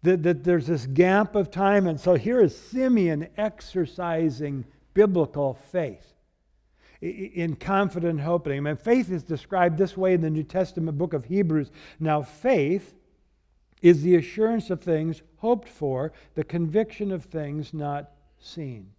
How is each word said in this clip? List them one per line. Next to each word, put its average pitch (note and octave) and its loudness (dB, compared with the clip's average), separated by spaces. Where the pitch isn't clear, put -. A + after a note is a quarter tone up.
That, F3 2
that D#3+ 0
there's E3 2
this D3 -2
gap F#3 2
of G3 0
time, G3 2
and D#3+ -2
so F3+ 4
here A#3 2
is - 4
Simeon G3+ 0
exercising D#3+ -4
biblical D#3+ 2
faith C#3 -8
i-, - -10
i-, F#3+ -10
in E3 -4
confident F3 -2
hoping. D3+ -4
I - -4
mean, D3 -4
faith A#3 0
is F3 -6
described F3 -2
this F#3 0
way F#3 2
in F3 2
the D#3+ -2
New D#3 -2
Testament E3 -4
book E3 -4
of C#3 -4
Hebrews. D#3+ 0
Now, D3+ 0
faith F#3 -2
is E3+ 8
the F3 6
assurance A3 0
of F3+ -4
things D#3+ -2
hoped A3+ -2
for, C#3 -6
the D#3 -4
conviction G3 -2
of F3+ -8
things D3+ -8
not D3 -8
seen. A#2+ -14